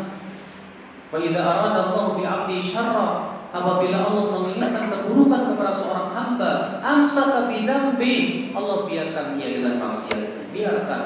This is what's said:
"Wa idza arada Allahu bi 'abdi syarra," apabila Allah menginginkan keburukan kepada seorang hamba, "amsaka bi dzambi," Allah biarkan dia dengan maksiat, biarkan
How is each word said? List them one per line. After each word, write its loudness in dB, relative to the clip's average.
"Wa -2
idza 2
arada 2
Allahu 0
bi -2
'abdi -2
syarra," -2
apabila 2
Allah 2
menginginkan -2
keburukan 4
kepada 0
seorang -2
hamba, 0
"amsaka 4
bi -2
dzambi," 2
Allah -2
biarkan -4
dia -4
dengan 0
maksiat, -4
biarkan -2